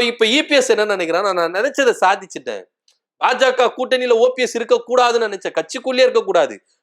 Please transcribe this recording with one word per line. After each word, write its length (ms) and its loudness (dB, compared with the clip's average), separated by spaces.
இப்ப 240 0
இ 160 2
பி 120 0
எஸ் 160 4
என்ன 180 0
நினைக்கிறான்னா, 440 -2
"நான் 220 -2
நினைச்சதை 420 0
சாதிச்சுட்டேன், 640 -2
பாஜக 500 2
கூட்டணியில 460 0
ஓ 160 4
பி 100 -4
எஸ் 140 -4
இருக்க 260 0
கூடாதுன்னு 440 2
நினைச்சேன், 280 -8
கட்சிக்குள்ளே 480 -2
இருக்க 200 2
கூடாது, 340 0